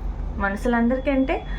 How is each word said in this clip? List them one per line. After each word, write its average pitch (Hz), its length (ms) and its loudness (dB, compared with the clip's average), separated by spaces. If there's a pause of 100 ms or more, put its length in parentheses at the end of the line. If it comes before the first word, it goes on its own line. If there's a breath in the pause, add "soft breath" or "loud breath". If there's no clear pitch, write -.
(300)
మనుషులందరికీ 233 800 0
అంటే 277 360 2 (120)